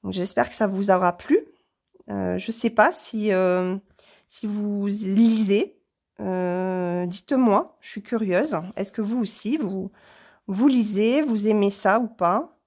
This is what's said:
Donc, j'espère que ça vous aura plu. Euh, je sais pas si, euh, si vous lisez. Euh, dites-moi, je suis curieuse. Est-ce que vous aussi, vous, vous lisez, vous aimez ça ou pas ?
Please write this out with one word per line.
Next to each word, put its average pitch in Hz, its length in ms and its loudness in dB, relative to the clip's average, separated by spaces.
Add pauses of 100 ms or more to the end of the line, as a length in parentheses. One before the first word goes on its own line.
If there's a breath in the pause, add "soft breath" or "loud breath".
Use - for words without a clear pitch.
Donc, 190 100 -8
j'espère 185 360 -2
que - 60 -16
ça 220 120 0
vous 196 240 -2
aura 180 280 4
plu. 311 220 2 (680)
Euh, 185 300 -2
je 226 140 -8
sais 226 180 -2
pas 226 220 4
si, 214 400 -4
euh, 185 440 2 (520 soft breath)
si - 180 -12
vous 208 400 -4
lisez. 214 880 2 (460)
Euh, 180 880 -2
dites-moi, 240 760 2
je - 100 -20
suis 202 120 -12
curieuse. 220 540 -2 (200)
Est-ce 196 160 -6
que 226 100 -6
vous 233 180 -2
aussi, 214 360 -4
vous, 196 340 -6 (560 soft breath)
vous 208 220 2
lisez, 226 540 2
vous 220 260 0
aimez 202 220 4
ça 202 280 2
ou 247 80 -2
pas ? 208 500 -2 (100)